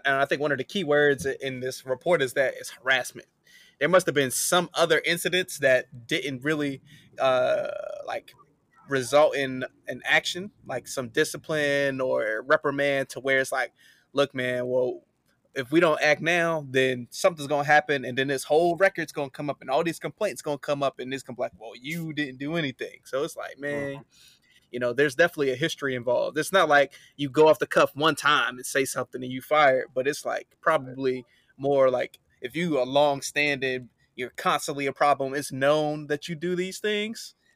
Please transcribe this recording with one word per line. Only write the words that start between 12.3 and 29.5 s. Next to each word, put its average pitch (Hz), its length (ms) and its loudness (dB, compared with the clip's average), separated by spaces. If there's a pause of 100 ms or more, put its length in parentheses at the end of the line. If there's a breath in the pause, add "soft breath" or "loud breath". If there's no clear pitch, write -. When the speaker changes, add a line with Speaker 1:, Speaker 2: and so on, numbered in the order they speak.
Speaker 1:
reprimand 139 640 0
to 131 100 -10
where 135 200 2
it's 135 120 -4
like, 131 200 -4 (420 soft breath)
"Look, 139 200 2
man, 127 340 -2
well, 127 340 0 (520)
if 131 160 -6
we 160 100 4
don't 165 200 2
act 151 220 2
now, 165 480 0
then 131 400 0
something's 156 380 -2
gonna 143 160 0
happen, 147 420 2
and 127 100 -6
then 135 120 0
this 135 160 -2
whole 170 320 2
record's 175 360 0
gonna 143 160 -6
come 147 220 -8
up, 135 100 -10
and - 80 -14
all 147 160 0
these 165 140 -4
complaints 160 420 -6
gonna 147 160 -4
come 143 260 -4
up," 135 160 -2
and 127 140 -8
it's 135 100 -8
gonna 123 140 -14
be 120 60 -6
like, 117 160 -6
"Well, 113 180 -16
you 156 380 -8
didn't 139 240 -6
do 143 180 -6
anything." 135 480 -6
So 135 200 -4
it's 160 120 -8
like, - 220 -12
man, 143 380 -6
Speaker 2:
Mm-hmm. 139 60 -16 (680 soft breath)
Speaker 1:
you 120 100 -8
know, 123 140 0
there's 139 220 2
definitely 156 340 4
a 127 60 -2
history 135 380 -4
involved. 123 440 0
It's 156 140 -4
not 180 160 6
like 143 260 4 (220 loud breath)
you 143 120 -4
go 151 200 8
off 151 100 6
the - 80 -2
cuff - 280 4
one 151 200 2
time 131 420 2
and 127 100 -14
say 135 200 0
something 127 360 -6
and 127 100 -8
you 127 100 -8
fire 143 380 4